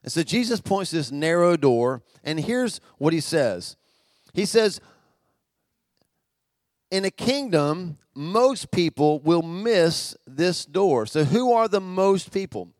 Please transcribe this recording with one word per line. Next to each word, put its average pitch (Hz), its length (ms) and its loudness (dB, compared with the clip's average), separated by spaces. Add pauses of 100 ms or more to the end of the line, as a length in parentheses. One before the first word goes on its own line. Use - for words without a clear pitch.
And 139 100 -12
so 170 100 -2
Jesus 220 380 -2
points 196 300 -4
to 160 60 -6
this 139 140 -4
narrow 165 460 2
door, 127 460 2 (200)
and 156 160 -4
here's 233 420 -2 (160)
what 156 160 0
he 165 80 0
says. 120 560 -2 (560)
He 196 140 -2
says, 214 340 0 (2000)
"In 190 140 -2
a 190 60 -2
kingdom, 175 880 -2 (160)
most 208 560 0
people 151 500 2
will 165 220 2
miss 170 760 0 (100)
this 165 380 -2
door." 147 400 0
So 156 200 0
who 233 280 2
are 226 160 4
the 196 120 0
most 190 500 0
people? 107 480 -8